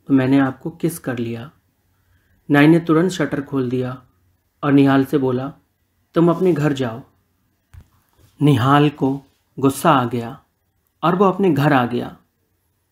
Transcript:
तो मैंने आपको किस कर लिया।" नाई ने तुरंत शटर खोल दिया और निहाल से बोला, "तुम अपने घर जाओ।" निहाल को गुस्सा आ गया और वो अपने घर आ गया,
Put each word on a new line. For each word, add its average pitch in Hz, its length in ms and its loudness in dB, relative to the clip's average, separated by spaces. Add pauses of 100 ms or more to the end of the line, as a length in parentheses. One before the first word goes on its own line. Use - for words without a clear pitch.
तो 143 60 0
मैंने 135 260 2
आपको 135 300 -4
किस 165 300 -8
कर 123 180 -8
लिया।" 117 340 -10 (1000)
नाई 143 160 6
ने 165 120 6
तुरंत 170 320 0
शटर 147 300 -6
खोल 135 280 -6
दिया 127 360 -8 (580)
और 143 80 0
निहाल 139 340 4
से 151 120 -2
बोला, 131 360 -4 (600)
"तुम 170 160 2
अपने 175 240 0
घर 143 200 0
जाओ।" 127 280 -8 (1400)
निहाल 143 480 4
को 139 320 -4 (380)
गुस्सा 135 320 0
आ 131 140 2
गया 117 380 -10 (600)
और 175 120 0
वो 202 100 2
अपने 185 280 0
घर 143 200 0
आ 123 120 0
गया, 120 320 -8 (760)